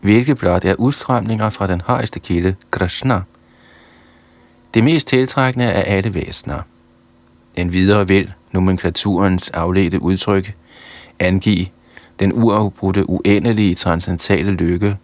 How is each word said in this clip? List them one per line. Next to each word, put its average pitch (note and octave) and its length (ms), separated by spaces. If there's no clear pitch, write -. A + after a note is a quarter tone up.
hvilket A#2+ 380
blot F2+ 260
er F#2+ 100
udstrømninger A2+ 760
fra G2+ 160
den F2+ 140
højeste B2 400
kilde, F2+ 340
Krishna. G2 500
Det A2+ 100
mest D#3 240
tiltrækkende B2+ 640
af G2 240
alle G2 180
væsener. - 480
Endvidere F#2 520
vil F#2+ 260
nomenklaturens F#2 1000
afledte F2 520
udtryk G2 520
angive F#2 480
den G2 140
uafbrudte, G2+ 760
uendelige, G2+ 640
transcendentale F2 760
lykke F2+ 520